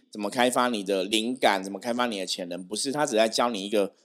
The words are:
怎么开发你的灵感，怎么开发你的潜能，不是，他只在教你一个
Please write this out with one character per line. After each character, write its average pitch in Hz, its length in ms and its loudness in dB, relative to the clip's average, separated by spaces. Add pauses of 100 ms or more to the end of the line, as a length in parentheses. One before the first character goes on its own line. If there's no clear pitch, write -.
(100)
怎 107 100 -10
么 101 80 -2
开 123 220 4
发 123 180 2
你 107 160 -2
的 95 200 0
灵 110 300 0
感， 104 300 2
怎 98 80 -8
么 98 80 -8
开 117 140 -4
发 123 120 0
你 107 140 -4
的 92 60 -4
潜 90 240 -6
能， 90 120 -8
不 90 140 -10
是， 139 160 -2
他 147 140 0
只 107 100 0
在 113 120 6
教 120 200 0
你 104 160 -4
一 101 60 -8
个 101 240 0 (100)